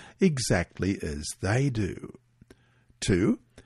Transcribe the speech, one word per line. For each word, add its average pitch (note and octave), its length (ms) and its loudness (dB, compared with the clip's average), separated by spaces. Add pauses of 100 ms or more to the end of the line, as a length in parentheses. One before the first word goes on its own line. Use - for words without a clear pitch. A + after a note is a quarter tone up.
(200)
exactly G#2+ 840 0
as D2+ 200 -6 (200)
they A#2+ 260 2
do? G#2 500 -6 (800)
Two, A2 420 2 (260)